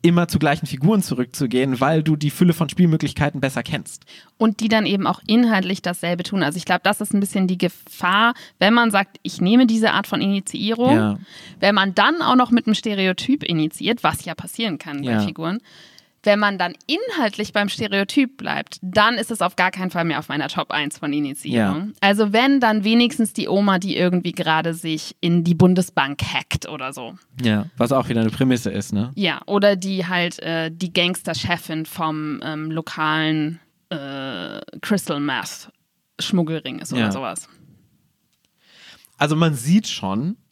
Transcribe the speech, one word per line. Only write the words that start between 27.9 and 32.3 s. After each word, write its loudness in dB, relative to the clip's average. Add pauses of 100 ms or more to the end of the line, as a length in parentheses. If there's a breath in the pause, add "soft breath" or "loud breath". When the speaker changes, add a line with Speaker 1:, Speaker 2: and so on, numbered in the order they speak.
Speaker 1:
auch 2
wieder 2
eine 2
Prämisse 2
ist, -6
ne? -2
Speaker 2:
Ja, -2
oder 4
die -4
halt, -2
äh, -4
die -8
Gangsterchefin -2
vom, -6